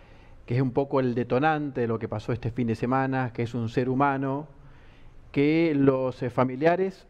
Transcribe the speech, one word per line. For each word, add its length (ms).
que 80
es 60
un 100
poco 280
el 140
detonante 680
de 60
lo 120
que 80
pasó 260
este 160
fin 180
de 80
semana, 560
que 120
es 100
un 160
ser 200
humano, 580
que 440
los, 480
eh, 80
familiares 760